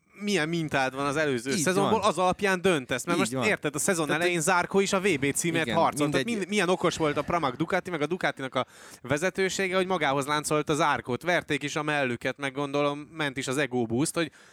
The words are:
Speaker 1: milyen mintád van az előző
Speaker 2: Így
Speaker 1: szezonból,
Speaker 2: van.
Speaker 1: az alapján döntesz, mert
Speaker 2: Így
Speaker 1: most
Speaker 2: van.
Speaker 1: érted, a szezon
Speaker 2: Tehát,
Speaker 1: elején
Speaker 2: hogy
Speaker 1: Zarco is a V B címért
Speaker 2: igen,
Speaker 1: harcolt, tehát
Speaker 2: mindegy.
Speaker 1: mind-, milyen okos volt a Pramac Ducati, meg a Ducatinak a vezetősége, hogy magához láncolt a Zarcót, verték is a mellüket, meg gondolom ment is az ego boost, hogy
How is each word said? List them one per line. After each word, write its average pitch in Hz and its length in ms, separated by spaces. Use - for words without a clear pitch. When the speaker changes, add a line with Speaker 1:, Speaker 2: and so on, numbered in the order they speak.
Speaker 1:
milyen 185 280
mintád 143 460
van 143 100
az 139 100
előző 135 360
Speaker 2:
Így 202 60
Speaker 1:
szezonból, 185 420
Speaker 2:
van. 202 100
Speaker 1:
az 160 80
alapján 185 440
döntesz, 143 440
mert 175 120
Speaker 2:
Így 190 60
Speaker 1:
most 202 100
Speaker 2:
van. 131 140
Speaker 1:
érted, 156 280
a 147 40
szezon 165 260
Speaker 2:
Tehát, 147 160
Speaker 1:
elején 175 160
Speaker 2:
hogy 151 80
Speaker 1:
Zarco 180 340
is 196 140
a 190 60
V 175 200
B 139 140
címért 165 320
Speaker 2:
igen, 117 120
Speaker 1:
harcolt, 147 200
tehát - 140
Speaker 2:
mindegy. - 0
Speaker 1:
mind-, 196 140
milyen 196 200
okos 175 280
volt 147 200
a 147 40
Pramac 147 360
Ducati, 180 320
meg 160 120
a 147 60
Ducatinak 147 480
a 127 100
vezetősége, 180 720
hogy 185 120
magához 143 380
láncolt 151 440
a 160 60
Zarcót, 143 480
verték 156 400
is 147 120
a 156 80
mellüket, 135 540
meg 139 160
gondolom 143 460
ment 147 380
is 131 100
az 131 100
ego 123 280
boost, 117 300
hogy 165 160